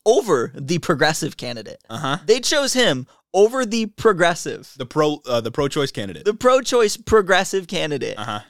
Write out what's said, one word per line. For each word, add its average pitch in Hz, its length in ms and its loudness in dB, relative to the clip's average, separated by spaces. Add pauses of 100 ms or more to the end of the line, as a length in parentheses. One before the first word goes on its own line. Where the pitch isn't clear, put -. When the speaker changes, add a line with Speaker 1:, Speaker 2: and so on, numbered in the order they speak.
Speaker 1:
over 202 480 4
the 143 260 -4
progressive 151 580 -2
candidate. 117 520 -12
Speaker 2:
Uh-huh. 131 360 -4
Speaker 1:
They 240 160 4
chose 277 320 0
him 175 340 2 (260)
over 233 320 4
the 226 200 -2
progressive. 170 880 0
Speaker 2:
The 127 100 -10
pro-, 151 400 0
uh, 123 140 0
the 113 120 -4
pro-choice 139 400 -2
candidate. 95 340 -10
Speaker 1:
The 208 80 2
pro-choice 247 640 2
progressive 190 680 0
candidate. 147 520 -6
Speaker 2:
Uh-huh. 107 300 -8